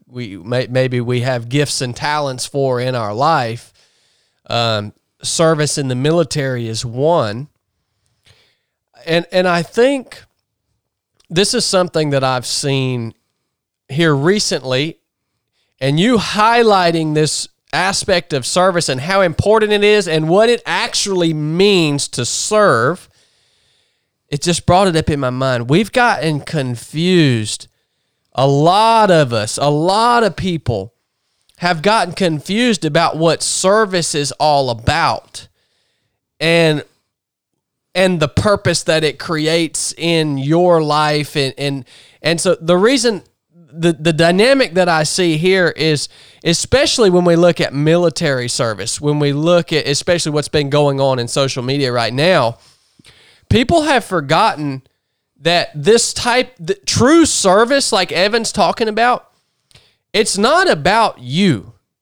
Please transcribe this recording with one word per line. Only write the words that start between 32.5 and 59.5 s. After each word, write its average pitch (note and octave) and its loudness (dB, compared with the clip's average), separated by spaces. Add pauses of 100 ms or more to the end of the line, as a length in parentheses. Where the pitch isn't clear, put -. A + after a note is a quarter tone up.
about D#3 0
what D#3+ 0
service F#3+ 0
is C#3+ -2
all C#3+ 0
about C#3 -4 (920)
and, D#3+ 2 (1120)
and F#3 2
the D3+ 0
purpose G3 0
that D#3+ 0
it D3 -2
creates D#3+ -2
in D#3 0
your D#3+ 2
life. D3+ 0
And, C3+ -2
and, C#3 -6 (360)
and D#3+ -2
so F#3 0
the E3+ 0
reason, A3 0 (500)
the, E3 0
the D#3+ -2
dynamic F#3 2
that F3+ 2
I D#3+ 2
see D#3+ 0
here F#3 2
is, D3+ -2 (360)
especially B3 2
when F3+ 2
we E3+ 4
look E3+ 4
at D3 -2
military D3+ 0
service, A2+ -4
when D3 0
we D3 0
look E3+ 0
at D3 -2
especially D#3+ -2
what's D3 -2
been D3 -2
going C#3+ 2
on C3+ 2
in A#2+ -4
social C3+ -2
media C3+ -2
right A#2 -2
now, C#3 0 (920)
people C4 2
have D4 0
forgotten D3+ -2 (580)
that E3 0
this F#3 2
type, B3+ -2
the E3+ -4 (120)
true D4+ 4
service A#3 2
like F#3+ 0
Evan's G#3 0
talking G3 0
about, A3+ -2 (800)